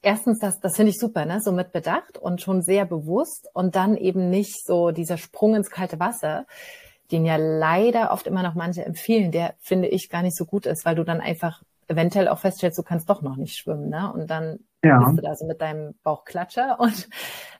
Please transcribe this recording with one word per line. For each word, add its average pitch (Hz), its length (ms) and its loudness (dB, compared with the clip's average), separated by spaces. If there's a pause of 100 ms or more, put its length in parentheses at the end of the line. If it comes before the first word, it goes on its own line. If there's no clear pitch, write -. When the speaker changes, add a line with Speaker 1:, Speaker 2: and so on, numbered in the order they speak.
Speaker 1:
erstens 214 380 2
das, 196 200 -2
das 180 160 -2
finde 214 160 6
ich 202 80 -4
super, 220 260 -2
ne, 175 140 -2
so 208 140 0
mit 180 180 -2
Bedacht 180 460 -4
und 180 240 -4
schon 190 200 0
sehr 190 240 2
bewusst 170 680 -4
und 185 220 0
dann 196 200 4
eben 185 340 0
nicht 196 360 -2
so 175 260 2
dieser 165 260 -4
Sprung - 380 2
ins 208 160 0
kalte 175 260 -6
Wasser, 180 480 -2 (640)
den 165 140 2
ja 160 120 2
leider 165 760 2
oft - 160 -4
immer 185 160 0
noch 175 100 -2
manche 170 300 -4
empfehlen, 196 480 0
der, 170 300 -2
finde 185 260 0
ich, - 220 -2
gar 175 140 -2
nicht 180 120 0
so - 80 -4
gut 196 220 -2
ist, 156 180 -4
weil 165 120 2
du 165 100 0
dann 165 160 -2
einfach 165 420 -4 (240)
eventuell 175 400 2
auch - 120 0
feststellst, 185 380 -2
du 175 60 -4
kannst 165 260 -4
doch 196 120 2
noch 135 160 -6
nicht 143 180 -8
schwimmen, 147 340 -6
ne? 165 220 -6
Und 160 180 -8
dann 160 300 -6 (240)
Speaker 2:
Ja. 143 160 10
Speaker 1:
bist 147 180 6
du - 40 0
da 151 140 -6
so 160 100 -10
mit 160 160 -6
deinem 151 420 -8
Bauchklatscher 180 760 -4
und, 208 280 2 (520)